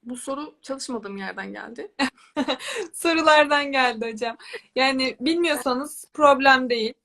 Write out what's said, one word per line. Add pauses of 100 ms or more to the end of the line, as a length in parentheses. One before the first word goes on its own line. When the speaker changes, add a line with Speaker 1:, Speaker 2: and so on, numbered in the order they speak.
Speaker 1:
bu
soru
çalışmadığım
yerden
geldi. (440)
Speaker 2:
<laughs>
Sorulardan
geldi
hocam. (400)
Yani
bilmiyorsanız (100)
problem
değil. (100)